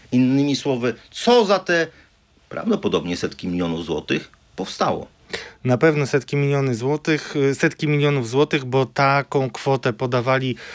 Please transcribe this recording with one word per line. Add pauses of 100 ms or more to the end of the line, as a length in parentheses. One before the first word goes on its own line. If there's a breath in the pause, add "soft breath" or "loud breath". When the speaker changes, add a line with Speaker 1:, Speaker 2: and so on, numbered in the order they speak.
(120)
Speaker 1:
Innymi
słowy, (180 loud breath)
co
za
te (640 soft breath)
prawdopodobnie
setki
milionów
złotych (240)
powstało? (560 loud breath)
Speaker 2:
Na
pewno
setki
miliony
złotych,
y,
setki
milionów
złotych,
bo
taką
kwotę
podawali (200 loud breath)